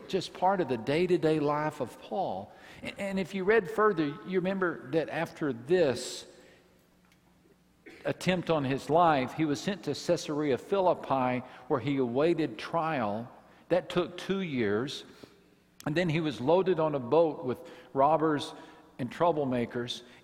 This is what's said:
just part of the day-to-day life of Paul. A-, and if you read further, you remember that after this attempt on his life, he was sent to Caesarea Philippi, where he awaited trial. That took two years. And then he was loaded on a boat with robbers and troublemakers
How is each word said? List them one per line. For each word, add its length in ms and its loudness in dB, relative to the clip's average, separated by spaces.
just 260 -4
part 280 2
of 80 0
the 80 0
day-to-day 640 2
life 400 -2
of 200 -6
Paul. 520 -6
A-, 180 -10
and 180 -4
if 160 -4
you 100 -2
read 260 4
further, 440 2
you 120 0
remember 540 -2
that 160 2
after 440 -4
this 720 0
attempt 440 0
on 160 2
his 240 -4
life, 460 4
he 100 0
was 160 0
sent 220 -4
to 120 -4
Caesarea 600 0
Philippi, 840 0
where 120 2
he 160 -2
awaited 600 2
trial. 760 -2
That 200 2
took 280 -2
two 240 -4
years. 640 -2
And 80 -2
then 140 2
he 120 0
was 200 -4
loaded 380 4
on 160 0
a 60 -2
boat 440 2
with 140 -2
robbers 600 2
and 120 -6
troublemakers 920 0